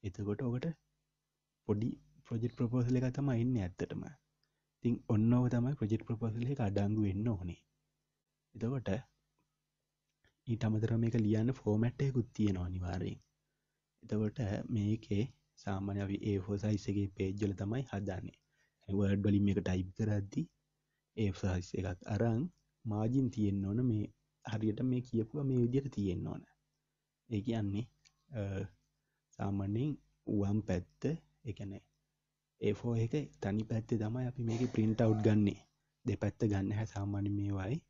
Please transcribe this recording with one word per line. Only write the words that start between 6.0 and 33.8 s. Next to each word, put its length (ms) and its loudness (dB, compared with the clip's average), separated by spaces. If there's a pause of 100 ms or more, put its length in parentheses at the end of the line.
ප්‍රොපෝසල් 400 -2
එක 160 -2
අඩංගු 400 2
වෙන්න 260 0
ඕනේ. 320 -4 (960)
එතකොට 340 -4 (1600)
ඊට 160 -2
අමතරව 340 2
මේක 220 2
ලියන්න 260 4 (100)
ෆෝමැට් 460 2
එකකුත් 300 0
තියෙනවා 340 2
අනිවාර්යෙන්. 520 -4 (840)
එතකොට 340 -2 (360)
මේකේ 500 0 (400)
සාමාන්‍ය 420 -4
අපි 240 -2
A4 340 0
size 280 0
එකේ 160 0 (100)
page 280 -2
වල 160 -2
තමයි 320 -4
හදන්නේ. 440 -6 (600)
වඩ 260 2
බලින් 280 4
එක 140 2
ටයිප් 320 0
කරද්දි 440 0 (840)
ඒ 160 2
සහස් 280 0 (120)
එකත් 220 -4 (120)
අරං 280 2 (480)
මාජින් 440 2
තියෙන්න්න 360 0
ඕන 200 0
මේ 160 0 (460)
හරියට 380 -2
මේ 180 0
කියපුවා 420 -2
මේ 140 2
විදියට 320 0
තියෙන්න්න 360 -2
ඕන 120 -10 (880)
ඒ 140 0
කියන්නේ 1000 -4 (920)
සාමන්නෙන් 580 -2 (380)
වම් 260 2 (100)
පැත්ත 400 -2 (440)
එකනෑ 320 -10 (840)
ඒෝ 260 -2 (100)
එක 100 -2 (280)
තනි 280 0
පැත්ත 320 -2